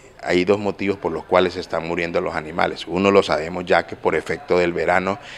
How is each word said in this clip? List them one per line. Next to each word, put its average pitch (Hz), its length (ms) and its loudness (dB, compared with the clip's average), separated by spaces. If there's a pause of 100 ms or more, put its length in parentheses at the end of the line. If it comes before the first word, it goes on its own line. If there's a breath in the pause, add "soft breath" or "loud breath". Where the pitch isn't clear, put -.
(220)
hay 90 220 2
dos 101 160 2
motivos 98 380 -4
por 82 160 -6
los 80 100 -6
cuales 90 320 2
están 85 320 -6
muriendo 85 320 -2
los 85 160 -4
animales. 82 520 -4
Uno 92 240 2
lo 98 120 6
sabemos 82 400 -2
ya 85 240 2
que - 80 -12
por 87 200 0
efecto 82 420 -2
del 87 160 2
verano 90 440 0 (200 loud breath)